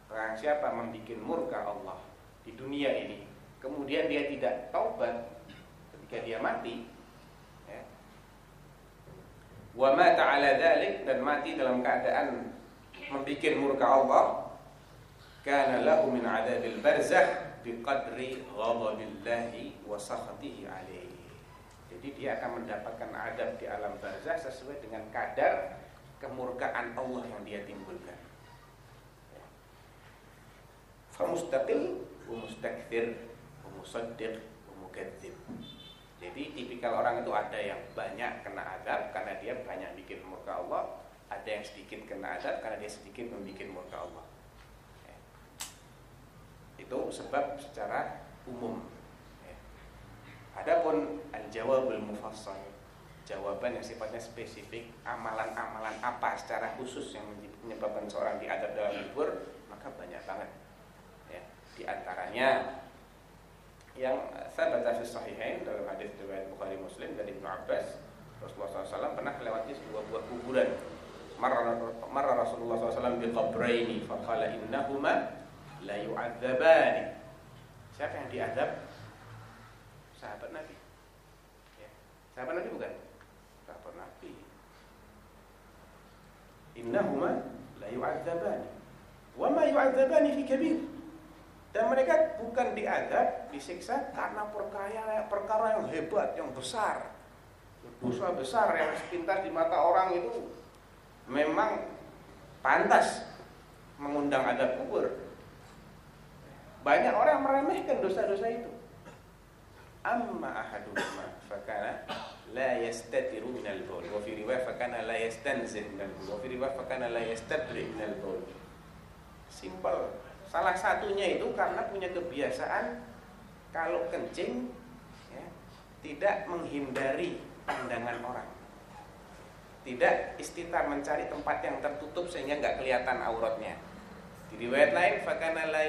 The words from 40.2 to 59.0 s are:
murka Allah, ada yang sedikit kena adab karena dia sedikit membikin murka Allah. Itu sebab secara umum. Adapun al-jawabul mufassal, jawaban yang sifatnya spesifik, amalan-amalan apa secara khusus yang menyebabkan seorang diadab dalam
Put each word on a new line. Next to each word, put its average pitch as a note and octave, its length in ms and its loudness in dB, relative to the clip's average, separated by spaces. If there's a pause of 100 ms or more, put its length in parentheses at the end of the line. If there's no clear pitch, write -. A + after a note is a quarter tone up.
murka F#2 320 -8
Allah, - 420 -4 (300)
ada - 160 -8
yang G#2 160 -4
sedikit - 480 -12
kena F#2+ 240 -6
adab - 300 -4
karena G#2+ 180 -6
dia G#2 80 -8
sedikit A#2 400 -10
membikin G2 400 -10
murka - 320 -10
Allah. - 240 -12 (2500)
Itu - 400 -4
sebab - 480 -2
secara - 640 -4 (240)
umum. A#2 320 -6 (1800)
Adapun D#3 720 4
al-jawabul A2+ 720 2
mufassal, G#2 560 -8 (640)
jawaban G2+ 560 -4
yang - 80 -8
sifatnya A2 320 -6
spesifik, A2+ 720 -10 (160)
amalan-amalan A2 960 -4
apa B2 320 0
secara A2+ 400 -4
khusus - 400 -8
yang G#2 100 -10 (380)
menyebabkan G#2+ 480 -4
seorang - 320 0
diadab - 320 -2
dalam G#2 200 0 (160)